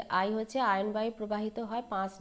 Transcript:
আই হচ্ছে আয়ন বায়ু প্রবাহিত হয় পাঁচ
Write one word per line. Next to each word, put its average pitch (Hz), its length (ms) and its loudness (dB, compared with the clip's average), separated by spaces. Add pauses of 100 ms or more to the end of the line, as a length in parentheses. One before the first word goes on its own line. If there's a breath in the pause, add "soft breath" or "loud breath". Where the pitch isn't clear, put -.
আই 196 240 4
হচ্ছে 220 260 0
আয়ন 208 320 4
বায়ু 220 200 0
প্রবাহিত 214 480 -2
হয় 233 300 -4
পাঁচ 190 320 0